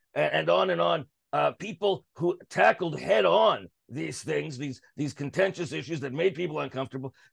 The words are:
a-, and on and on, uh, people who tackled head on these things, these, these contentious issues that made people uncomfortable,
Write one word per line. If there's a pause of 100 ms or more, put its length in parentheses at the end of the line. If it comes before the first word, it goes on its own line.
(140)
a-,
and
on
and
on, (260)
uh,
people (100)
who (100)
tackled
head
on (200)
these
things,
these, (160)
these
contentious
issues
that
made
people
uncomfortable, (180)